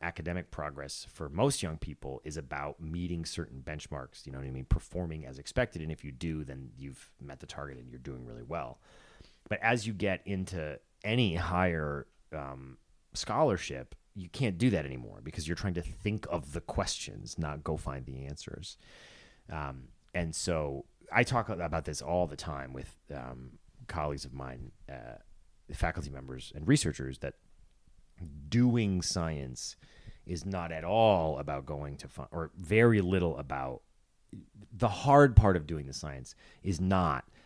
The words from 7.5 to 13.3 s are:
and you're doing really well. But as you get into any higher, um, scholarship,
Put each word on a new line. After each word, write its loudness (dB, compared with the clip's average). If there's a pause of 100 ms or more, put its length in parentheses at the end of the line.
and -16
you're -14
doing -10
really -12
well. -6 (680)
But -2
as 4
you -2
get 0
into -4 (240)
any 4
higher, 2 (260)
um, -10 (360)
scholarship, 0 (200)